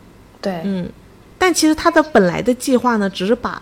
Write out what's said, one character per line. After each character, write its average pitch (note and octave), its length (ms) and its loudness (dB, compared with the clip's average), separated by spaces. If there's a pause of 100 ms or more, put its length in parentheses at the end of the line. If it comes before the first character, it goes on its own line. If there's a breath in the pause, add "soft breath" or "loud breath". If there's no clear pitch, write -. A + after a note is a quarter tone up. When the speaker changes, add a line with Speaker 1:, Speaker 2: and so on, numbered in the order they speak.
(420)
Speaker 1:
对。 F3+ 220 -6
Speaker 2:
嗯。 F#3+ 260 -4 (480)
但 F#4 160 2
其 D#4 140 2
实 D#4 80 2
她 E4+ 160 0
的 D#4+ 100 4
本 A3 240 4
来 D#3+ 160 -2
的 A#3 100 0
计 B3+ 240 0
划 A#3+ 200 0
呢， G3+ 120 0
只 F#3 200 -4
是 A#3+ 80 2
把， G3 260 -10